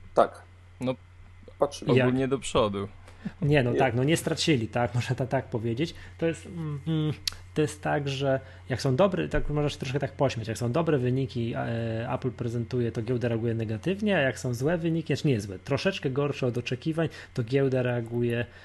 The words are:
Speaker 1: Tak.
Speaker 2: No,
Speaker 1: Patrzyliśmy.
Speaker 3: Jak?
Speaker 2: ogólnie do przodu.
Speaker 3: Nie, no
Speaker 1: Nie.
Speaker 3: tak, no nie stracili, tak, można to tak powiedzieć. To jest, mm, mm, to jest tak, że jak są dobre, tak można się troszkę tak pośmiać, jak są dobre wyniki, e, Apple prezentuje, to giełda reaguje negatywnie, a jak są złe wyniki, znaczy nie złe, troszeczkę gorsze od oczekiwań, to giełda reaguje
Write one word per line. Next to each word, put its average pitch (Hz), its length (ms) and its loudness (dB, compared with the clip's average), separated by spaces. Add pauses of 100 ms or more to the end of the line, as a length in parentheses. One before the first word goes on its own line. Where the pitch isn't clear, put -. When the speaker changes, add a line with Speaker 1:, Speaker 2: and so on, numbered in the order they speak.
(120)
Speaker 1:
Tak. - 280 4 (400)
Speaker 2:
No, 262 140 0 (640)
Speaker 1:
Patrzyliśmy. 131 380 2
Speaker 3:
Jak? 127 100 6
Speaker 2:
ogólnie 131 200 2
do 131 120 0
przodu. 101 480 2 (540)
Speaker 3:
Nie, 143 220 4
no 120 80 2
Speaker 1:
Nie. 131 80 2
Speaker 3:
tak, 131 160 4
no 127 80 2
nie 156 140 4
stracili, 151 500 2
tak, 120 280 0
można 120 200 0
to 127 120 -2
tak 127 180 0
powiedzieć. 117 500 -2 (220)
To 165 80 -2
jest, 165 200 -2
mm, 151 420 -6
mm, 156 260 2 (400)
to 156 80 2
jest 151 200 -2
tak, 147 280 0
że 135 300 2 (300)
jak 127 120 -2
są 131 140 2
dobre, 180 340 4
tak 151 200 0
można 147 200 0
się - 80 -6
troszkę 139 220 -4
tak 135 120 -4
pośmiać, 117 360 0
jak 110 100 -4
są 120 140 0
dobre 156 260 2
wyniki, 123 580 0
e, 117 580 -2
Apple 127 180 -4
prezentuje, 120 600 -2
to 117 100 -4
giełda 120 260 0
reaguje 117 260 0
negatywnie, 170 640 0
a - 20 4
jak 131 200 0
są 127 140 -2
złe 139 240 0
wyniki, 160 380 0
znaczy - 120 0
nie 120 140 4
złe, 98 180 -8
troszeczkę 156 500 -2
gorsze 139 380 0
od 117 100 0
oczekiwań, 156 520 -2 (240)
to 127 100 0
giełda 131 400 2
reaguje 120 640 0 (200)